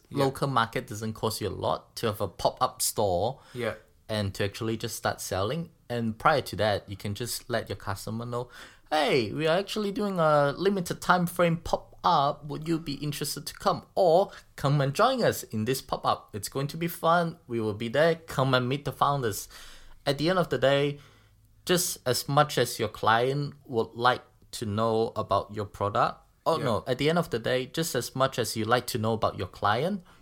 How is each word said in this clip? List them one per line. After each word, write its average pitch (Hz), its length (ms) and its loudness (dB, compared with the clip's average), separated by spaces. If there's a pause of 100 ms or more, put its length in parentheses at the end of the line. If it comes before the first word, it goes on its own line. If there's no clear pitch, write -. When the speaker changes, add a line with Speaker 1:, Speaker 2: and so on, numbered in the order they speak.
Speaker 1:
Yeah. 139 160 0
Speaker 2:
local 139 220 -2
market 120 400 0
doesn't 110 260 -6
cost - 280 -4
you 101 80 -2
a - 0 -
lot 95 480 -4
to 117 100 -2
have 104 140 -2
a 101 60 -2
pop-up - 540 -2
store 104 580 0 (140)
Speaker 1:
Yeah. 117 220 -4 (340)
Speaker 2:
and 104 260 -2
to - 80 -2
actually 113 340 -4
just 113 180 -8
start - 260 -4
selling. 120 480 -4 (200)
And 117 280 -2
prior 151 240 4
to - 160 -8
that, 101 320 2
you 101 80 -8
can 101 180 -6
just - 340 -8
let 113 200 -2
your 98 60 -6
customer 110 500 -8
know, 120 240 -6 (400)
"Hey, 185 420 2
we 147 160 -2
are 160 100 4
actually 202 340 -4
doing 196 280 -2
a 147 380 4
limited 180 440 0
time 180 260 4
frame 170 300 2
pop-up. 160 880 0
Would 147 220 -8
you 165 120 0
be 147 140 -8
interested 147 520 -6
to - 80 -10
come? - 320 0 (100)
Or 190 360 6 (240)
come 143 260 2
and 139 120 0
join 240 300 2
us 123 200 2
in 110 220 -4
this 131 160 -2
pop-up. - 520 -2
It's 101 160 -8
going 139 180 -4
to 165 100 -8
be 170 100 -4
fun. 170 500 2 (100)
We 117 120 -2
will 107 160 0
be 117 120 -4
there. 156 280 4
Come 135 400 0
and 123 120 2
meet 143 180 -4
the 135 60 -4
founders." 135 560 0 (580)
At 139 120 0
the 147 140 0
end 185 80 2
of 165 100 0
the 139 80 0
day, 139 420 2 (640)
just - 420 0
as 123 200 0
much 147 300 4
as 120 220 0
your 107 100 -2
client 131 640 0 (120)
would 113 280 -2
like 120 300 2 (280)
to - 140 -8
know 110 500 2
about 104 380 0
your 104 120 -6
product, 104 540 -2 (260)
oh 160 120 2
Speaker 1:
Yeah. 151 80 -4
Speaker 2:
no, 107 220 0
at 127 100 0
the 139 100 2
end 170 120 4
of 160 100 -2
the 120 100 -2
day, 123 280 -2
just - 280 -4
as - 200 -4
much 131 240 0
as 110 180 -2
you 107 80 0
like 120 220 2
to - 100 -4
know 110 160 0
about 104 240 -2
your 101 100 -6
client, 139 560 0 (180)